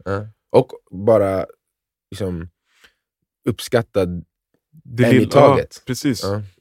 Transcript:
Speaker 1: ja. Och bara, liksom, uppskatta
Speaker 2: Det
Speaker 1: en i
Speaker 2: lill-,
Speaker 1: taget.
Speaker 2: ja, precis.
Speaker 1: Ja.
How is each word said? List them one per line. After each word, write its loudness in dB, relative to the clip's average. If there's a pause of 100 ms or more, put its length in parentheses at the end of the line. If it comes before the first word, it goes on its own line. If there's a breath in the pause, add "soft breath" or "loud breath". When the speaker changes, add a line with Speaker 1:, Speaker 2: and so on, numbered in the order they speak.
Speaker 1:
ja. -6 (260)
Och 4 (240)
bara, 0 (640)
liksom, -8 (1000 soft breath)
uppskatta -2 (800)
Speaker 2:
Det -2
Speaker 1:
en 2
i 6
Speaker 2:
lill-, 0
Speaker 1:
taget. 4
Speaker 2:
ja, -20
precis. -4
Speaker 1:
Ja. -6 (180)